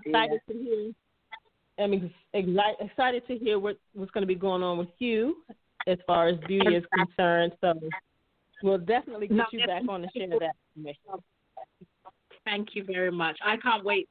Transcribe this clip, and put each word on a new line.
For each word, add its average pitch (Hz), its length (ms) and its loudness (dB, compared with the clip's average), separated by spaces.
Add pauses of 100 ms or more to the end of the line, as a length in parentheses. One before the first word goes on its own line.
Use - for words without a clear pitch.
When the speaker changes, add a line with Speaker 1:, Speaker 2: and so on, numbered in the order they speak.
Speaker 1:
excited 220 440 2
to 220 40 -8
hear. 226 400 -4 (840)
I'm 202 160 2
ex-, 180 200 -2 (200)
exi-, 202 460 2
excited 247 480 0
to 247 100 -4
hear 214 200 2
what, 208 200 -2 (160)
what's 196 160 -8
gonna 196 160 0
be 185 80 2
going 185 280 0
on 175 140 0
with 175 220 -4
you 240 440 0 (440)
as 180 200 2
far 170 220 4
as 175 120 2
beauty 180 340 2
is 175 180 0
concerned. 170 680 2
So 165 180 2 (840)
we'll 196 140 4
definitely 214 520 -2
get 214 100 4
Speaker 2:
No, 233 140 2
Speaker 1:
you 233 140 -2
back 180 220 -2
on 185 140 -4
to 180 120 -8
share 190 140 -6
that 160 260 0 (220)
information. 151 260 -12 (1400)
Speaker 2:
Thank 208 300 -4
you 202 100 -6
very 185 280 -2
much. 165 300 -2
I 214 140 0
can't 220 280 0
wait 202 260 0